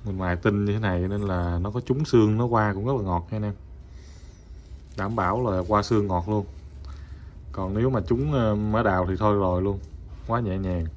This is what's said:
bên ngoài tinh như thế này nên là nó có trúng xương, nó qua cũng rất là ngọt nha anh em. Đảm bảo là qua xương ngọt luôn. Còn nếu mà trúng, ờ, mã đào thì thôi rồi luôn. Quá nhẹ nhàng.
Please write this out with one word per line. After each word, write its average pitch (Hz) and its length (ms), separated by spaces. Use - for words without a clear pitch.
bên 95 120
ngoài 90 180
tinh 101 300
như 101 80
thế 107 60
này 95 200
nên 98 220
là 87 400
nó 101 100
có 120 100
trúng 131 240
xương, 107 320
nó 120 80
qua 110 280
cũng 98 120
rất 135 100
là 117 60
ngọt 90 300
nha 110 60
anh 107 60
em. 104 100
Đảm 101 180
bảo 104 360
là 92 160
qua 104 160
xương 104 240
ngọt 90 220
luôn. 107 160
Còn 95 220
nếu 113 160
mà 117 180
trúng, 139 260
ờ, 110 220
mã 107 280
đào 92 240
thì 95 120
thôi 104 160
rồi 92 260
luôn. 98 180
Quá 117 120
nhẹ 98 180
nhàng. 90 280